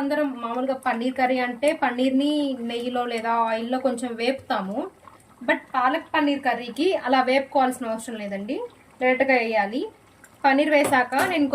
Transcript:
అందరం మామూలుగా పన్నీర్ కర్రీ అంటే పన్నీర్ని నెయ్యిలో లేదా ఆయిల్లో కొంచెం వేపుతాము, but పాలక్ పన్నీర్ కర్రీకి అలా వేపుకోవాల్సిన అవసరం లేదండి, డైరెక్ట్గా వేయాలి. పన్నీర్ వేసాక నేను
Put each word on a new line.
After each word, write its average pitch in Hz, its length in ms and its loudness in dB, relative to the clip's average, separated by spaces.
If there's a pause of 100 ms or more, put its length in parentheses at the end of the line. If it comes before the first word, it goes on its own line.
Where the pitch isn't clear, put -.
అందరం 277 420 -2
మామూలుగా 254 320 -2 (120)
పన్నీర్ 247 280 -2
కర్రీ 254 240 2
అంటే 247 340 0 (100)
పన్నీర్ని 269 720 0 (140)
నెయ్యిలో 240 420 -4
లేదా 226 200 -2 (180)
ఆయిల్లో 233 280 -2
కొంచెం 247 360 -2
వేపుతాము, 233 760 -4 (560)
but 320 140 0 (140)
పాలక్ 277 400 0
పన్నీర్ 285 340 0
కర్రీకి 247 460 0
అలా 262 280 2
వేపుకోవాల్సిన 262 640 0
అవసరం 226 360 -8
లేదండి, 202 380 -6 (400)
డైరెక్ట్గా 254 340 4
వేయాలి. 226 480 0 (640)
పన్నీర్ 285 260 4
వేసాక 277 440 4
నేను 320 400 2